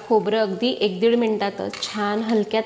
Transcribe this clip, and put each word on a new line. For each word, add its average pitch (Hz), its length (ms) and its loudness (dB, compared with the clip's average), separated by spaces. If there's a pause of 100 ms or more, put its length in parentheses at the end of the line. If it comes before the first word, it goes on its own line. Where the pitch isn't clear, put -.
खोबरं 214 320 2
अगदी 214 400 0
एक 185 200 0
दीड 233 160 4
मिनिटातच 202 680 -2
छान 208 400 -2
हलक्या 220 440 0